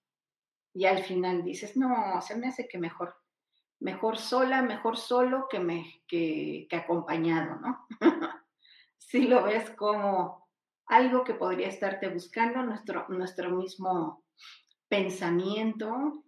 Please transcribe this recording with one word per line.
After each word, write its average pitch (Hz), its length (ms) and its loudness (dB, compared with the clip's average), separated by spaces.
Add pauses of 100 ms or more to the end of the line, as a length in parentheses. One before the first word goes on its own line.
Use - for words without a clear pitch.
(760)
Y 190 120 2
al 190 160 4
final 180 420 -2
dices, 190 320 -6
"No, 220 440 2
se 214 160 -8
me 247 120 -4
hace 254 200 -6
que 185 100 -10
mejor, 175 380 -6 (640)
mejor 220 360 -2
sola, 262 460 2
mejor 226 340 -2
solo 254 540 2
que 202 80 -4
me, 170 480 -4
que, 156 640 -2
que 170 60 -4
acompañado", 165 840 0
¿no? - 300 -6
<laughs> - 520 0 (560)
Sí 247 280 2
lo 233 160 8
ves 214 280 0
como 202 800 0 (380)
algo 254 360 6
que 233 120 -2
podría 185 340 -2
estarte 190 400 -4
buscando, 233 540 -2
nuestro, 196 460 -6
nuestro 180 420 -4
mismo 185 760 -2 (640)
pensamiento 208 1400 0